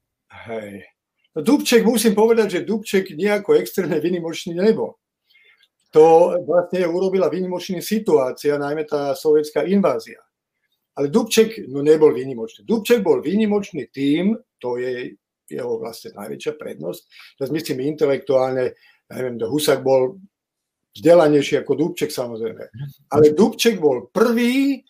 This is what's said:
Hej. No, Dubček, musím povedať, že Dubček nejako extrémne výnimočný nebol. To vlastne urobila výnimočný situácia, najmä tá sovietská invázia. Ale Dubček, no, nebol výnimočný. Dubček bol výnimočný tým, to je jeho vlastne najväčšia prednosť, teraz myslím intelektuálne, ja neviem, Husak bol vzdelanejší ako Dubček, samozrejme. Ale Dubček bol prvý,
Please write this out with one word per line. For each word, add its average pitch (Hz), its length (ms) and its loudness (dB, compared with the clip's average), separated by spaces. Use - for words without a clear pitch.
Hej. 104 320 -12
No, 151 80 -6
Dubček, 233 400 4
musím 226 320 2
povedať, 220 400 2
že 156 80 -6
Dubček 202 480 -4
nejako 202 480 0
extrémne 165 400 -4
výnimočný 170 560 -6
nebol. 180 400 0
To 165 480 6
vlastne 175 400 0
urobila 180 480 0
výnimočný 180 480 -6
situácia, 147 800 0
najmä 147 240 -4
tá 143 320 -2
sovietská 151 480 0
invázia. 135 560 -2
Ale 143 100 -2
Dubček, 214 640 0
no, 135 100 -6
nebol 151 320 6
výnimočný. 117 560 -8
Dubček 220 380 0
bol 131 180 0
výnimočný 202 720 -2
tým, 160 420 0
to 123 220 -6
je 127 340 -8
jeho 120 320 -8
vlastne - 380 -14
najväčšia - 420 -10
prednosť, - 420 -12
teraz 135 160 -6
myslím 143 320 -6
intelektuálne, 131 880 -2
ja - 80 -18
neviem, 123 320 -6
Husak 147 320 0
bol 131 400 0
vzdelanejší 151 720 4
ako - 140 -4
Dubček, 156 340 -4
samozrejme. 113 560 -8
Ale 151 180 8
Dubček 202 480 2
bol 135 320 0
prvý, 247 800 0